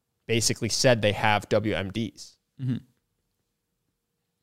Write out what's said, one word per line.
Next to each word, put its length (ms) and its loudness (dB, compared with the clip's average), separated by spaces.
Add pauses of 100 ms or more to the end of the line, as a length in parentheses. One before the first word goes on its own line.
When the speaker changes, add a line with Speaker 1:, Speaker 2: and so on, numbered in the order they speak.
(280)
Speaker 1:
basically 420 0
said 320 4
they 100 4
have 380 0
W 260 0
M 160 -4
Ds. 460 -8 (240)
Speaker 2:
Mm-hmm. 160 -2 (1700)